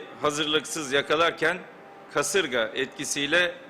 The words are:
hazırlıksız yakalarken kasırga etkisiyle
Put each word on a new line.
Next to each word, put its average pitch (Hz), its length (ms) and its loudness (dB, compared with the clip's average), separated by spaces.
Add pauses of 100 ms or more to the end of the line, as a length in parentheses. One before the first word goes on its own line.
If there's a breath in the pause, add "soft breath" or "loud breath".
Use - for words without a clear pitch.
(220)
hazırlıksız 147 720 0
yakalarken 156 640 2 (560)
kasırga 143 600 0
etkisiyle 143 800 0 (140)